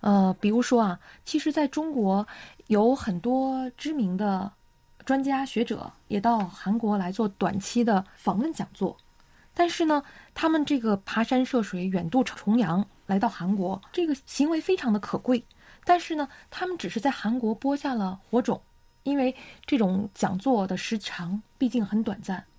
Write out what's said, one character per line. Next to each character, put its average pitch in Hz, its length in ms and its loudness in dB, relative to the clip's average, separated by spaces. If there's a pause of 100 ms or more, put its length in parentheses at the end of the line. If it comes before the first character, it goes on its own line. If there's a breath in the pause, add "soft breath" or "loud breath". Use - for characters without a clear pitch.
呃， 196 400 4
比 208 80 2
如 226 120 2
说 240 200 4
啊， 185 180 -2 (240 loud breath)
其 - 160 -2
实 302 140 -2
在 302 160 2
中 311 240 -4
国 202 340 2 (400 loud breath)
有 214 260 4
很 208 280 -2
多 262 560 -2
知 302 160 -6
名 190 240 0
的 196 340 -2 (540)
专 269 180 2
家 269 220 -2
学 233 180 -2
者 - 260 -6 (200)
也 202 100 0
到 226 200 2
韩 190 380 -2
国 208 200 0
来 180 160 -2
做 220 160 0
短 196 280 -2
期 233 240 -2
的 208 220 2 (140 loud breath)
访 190 200 -2
问 302 140 -2
讲 202 220 -6
座。 - 240 -4 (560 soft breath)
但 349 160 4
是 339 160 0
呢， 294 180 2 (300 loud breath)
他 330 160 0
们 320 160 2
这 285 120 0
个 220 280 2
爬 - 180 -2
山 254 220 2
涉 240 180 0
水、 180 220 -6
远 185 240 -2
渡 254 160 4
重 220 340 0
洋 185 260 2 (200)
来 196 120 0
到 202 120 2
韩 190 260 -2
国， 190 260 -4 (120)
这 349 120 0
个 311 80 0 (120)
行 294 240 0
为 320 100 2
非 370 160 0
常 254 160 -2
的 208 80 2
可 - 180 -4
贵。 240 240 0 (420 soft breath)
但 349 160 4
是 339 140 -6
呢， 294 160 -4 (220 loud breath)
他 - 160 -6
们 370 100 -6
只 - 100 -8
是 214 120 -4
在 269 100 0
韩 247 300 -2
国 220 160 0
播 269 200 -2
下 277 200 -4
了 190 240 -4 (100)
火 226 100 2
种， - 220 -2 (400)
因 285 160 -2
为 262 180 0 (300 loud breath)
这 277 140 0
种 196 340 2
讲 185 240 0
座 214 300 2
的 185 100 -2
时 - 180 -4
长 190 460 -6 (160)
毕 262 100 0
竟 233 160 0
很 214 200 0
短 214 180 -4
暂。 185 220 -6 (160)